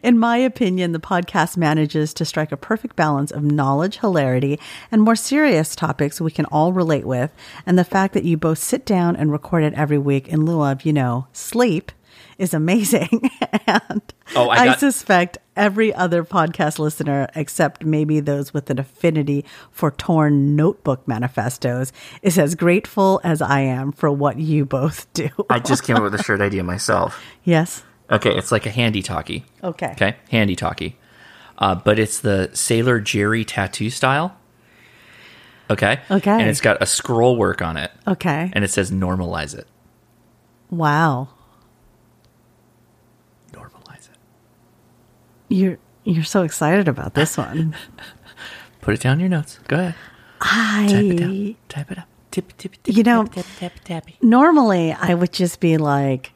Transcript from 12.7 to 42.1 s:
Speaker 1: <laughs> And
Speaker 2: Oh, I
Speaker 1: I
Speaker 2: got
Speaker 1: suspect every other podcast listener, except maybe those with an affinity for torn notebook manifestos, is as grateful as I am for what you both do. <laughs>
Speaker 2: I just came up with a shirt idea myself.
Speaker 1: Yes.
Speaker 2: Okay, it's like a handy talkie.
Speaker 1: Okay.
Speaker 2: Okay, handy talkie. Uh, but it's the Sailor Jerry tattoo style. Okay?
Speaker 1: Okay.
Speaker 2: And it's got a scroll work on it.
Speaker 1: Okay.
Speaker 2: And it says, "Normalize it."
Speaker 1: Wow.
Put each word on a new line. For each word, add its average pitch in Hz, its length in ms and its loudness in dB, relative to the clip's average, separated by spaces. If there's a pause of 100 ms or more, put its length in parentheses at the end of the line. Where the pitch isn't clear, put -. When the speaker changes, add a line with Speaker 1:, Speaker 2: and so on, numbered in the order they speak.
Speaker 1:
<laughs> - 60 -12 (260)
And - 360 0 (320)
Speaker 2:
Oh, - 140 4
I 233 140 6
Speaker 1:
I - 40 8
Speaker 2:
got 262 140 4
Speaker 1:
suspect 190 580 2 (160)
every 208 400 2
other 170 300 0
podcast 160 560 0
listener, 143 560 -2
except 156 480 -2
maybe 156 340 0
those 143 360 -4
with 143 160 -6
an 139 100 -2
affinity 143 640 -2 (260)
for 151 220 -2
torn 147 640 2
notebook 151 500 0
manifestos, 123 840 -4 (300)
is 175 140 0
as 160 200 2
grateful 190 680 2
as 165 200 0
I 139 180 2
am 135 320 -2
for 156 180 0
what 143 300 -2
you 151 240 0
both 139 480 -4
do. 156 160 -4 (120)
<laughs> - 100 -4
Speaker 2:
I 120 100 0
just - 240 -2
came 120 120 0
up 110 60 2
with 101 140 -2
a 196 60 -4
shirt 101 180 0
idea 98 240 -2
myself. 90 560 -2 (240)
Speaker 1:
Yes. 170 400 0 (260)
Speaker 2:
Okay, 104 260 2
it's 95 140 -4
like 110 160 0
a 107 40 -6
handy 107 320 -2
talkie. 85 420 -8 (180)
Speaker 1:
Okay. 175 300 -8
Speaker 2:
Okay, - 240 0 (140)
handy 101 260 2
talkie. - 400 -8 (640)
Uh, 95 180 0
but 104 240 2
it's - 200 -2
the 98 320 0
Sailor 120 460 0
Jerry 107 460 -2
tattoo 101 460 -4
style. 143 460 -2 (1300)
Okay? 107 300 0 (100)
Speaker 1:
Okay. 196 220 2
Speaker 2:
And 220 180 2
it's - 100 -2
got - 220 2
a - 40 0
scroll 120 500 2
work 95 260 0
on 82 140 -4
it. - 160 -8 (160)
Speaker 1:
Okay. 175 440 -2
Speaker 2:
And 104 120 0
it 190 60 -2
says, 95 200 0
"Normalize 90 640 -4
it." - 120 -18 (1040)
Speaker 1:
Wow. 151 580 0 (2250)